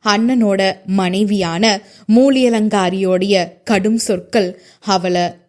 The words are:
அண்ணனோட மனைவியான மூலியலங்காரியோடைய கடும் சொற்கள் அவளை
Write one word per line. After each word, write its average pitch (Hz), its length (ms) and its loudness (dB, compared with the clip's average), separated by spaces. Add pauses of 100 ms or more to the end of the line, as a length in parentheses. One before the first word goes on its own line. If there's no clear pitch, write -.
அண்ணனோட 208 800 0
மனைவியான 190 960 0 (340)
மூலியலங்காரியோடைய 202 1400 0 (120)
கடும் 214 340 0
சொற்கள் 190 640 -4 (200)
அவளை 180 420 0 (260)